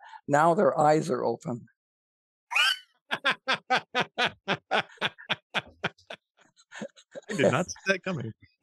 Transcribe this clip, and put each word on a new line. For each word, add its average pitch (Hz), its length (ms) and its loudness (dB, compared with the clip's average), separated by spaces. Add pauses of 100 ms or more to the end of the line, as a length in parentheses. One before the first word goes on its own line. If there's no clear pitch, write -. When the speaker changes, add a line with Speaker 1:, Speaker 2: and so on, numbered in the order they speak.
(280)
Speaker 1:
now 156 260 4
their 185 240 2
eyes 151 320 4
are 123 140 -2
open." 120 420 -6 (1400)
Speaker 2:
<laughs> - 1700 -4 (2500)
I 214 80 -6
did 147 160 4
not 160 180 0
see - 60 -16 (120)
that 190 160 -2
coming. 123 320 -6
<laughs> - 60 -20 (200)